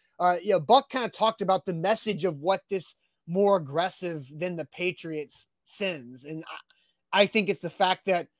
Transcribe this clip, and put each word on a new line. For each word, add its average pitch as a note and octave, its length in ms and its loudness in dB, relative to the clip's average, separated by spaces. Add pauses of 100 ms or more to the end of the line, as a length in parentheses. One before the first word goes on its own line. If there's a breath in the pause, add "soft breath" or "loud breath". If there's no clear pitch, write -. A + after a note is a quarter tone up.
(200)
uh, F3+ 220 4
you G3+ 100 -2
know, F3+ 80 4
Buck A#3 300 6
kinda A#3+ 200 -2
talked A3 320 0
about F#3 240 0
the F#3 80 -4
message F3+ 520 0
of D#3 140 0
what F#3 300 0
this F#3+ 260 -6 (320)
more G3 300 4
aggressive E3 760 -4
than F3 220 -6
the D#3 100 -8
Patriots D#3+ 840 -8 (180)
sends. C3 600 -8
And D#3+ 180 -10 (720)
I, F#3+ 80 4
I G3+ 60 6
think G3+ 200 0
it's F#3+ 140 -4
the E3+ 80 -8
fact F#3 360 0
that F3 220 0 (120)